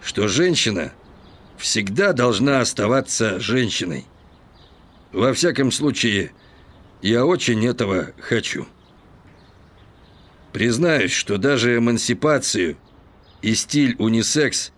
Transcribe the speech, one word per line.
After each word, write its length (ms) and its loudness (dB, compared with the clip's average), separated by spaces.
что 260 -2
женщина – 640 0
всегда 560 0
должна 480 2
оставаться 800 0
женщиной. 640 -2
Во 220 0
всяком 380 0
случае, 600 0
я 240 2
очень 400 0
этого 520 -2
хочу. 480 -4
Признаюсь, 580 2
что 260 -2
даже 400 2
эмансипацию 1000 0
и 140 0
стиль 440 0
унисекс 800 0